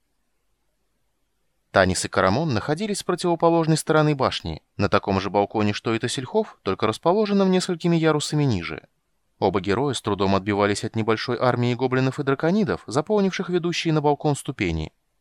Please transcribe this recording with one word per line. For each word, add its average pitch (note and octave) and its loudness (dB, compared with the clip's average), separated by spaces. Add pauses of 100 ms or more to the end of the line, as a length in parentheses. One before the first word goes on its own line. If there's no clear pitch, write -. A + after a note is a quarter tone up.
(1700)
Танис F#2 4
и - -6
Карамон G#2+ 2
находились F3 -4
с - -10
противоположной E3+ 2
стороны D3+ 2
башни, F#2 -4 (140)
на G2+ 2
таком G2 0
же F#2+ -4
балконе, G#2 0
что A2+ -4
и A2+ -2
Тасельхов, C3+ -4
только F#3+ -2
расположенном G3 2
несколькими F3 0
ярусами D3+ 0
ниже. E2+ -2 (500)
Оба G2+ 2
героя G2 0
с - -8
трудом G2 0
отбивались G2+ 0
от - -8
небольшой A2 -2
армии A#2+ 2
гоблинов C3 0
и - -4
драконидов, D3 0
заполнивших F#3 -2
ведущие E3+ -2
на D#3 2
балкон D3 0
ступени. E2+ -4 (280)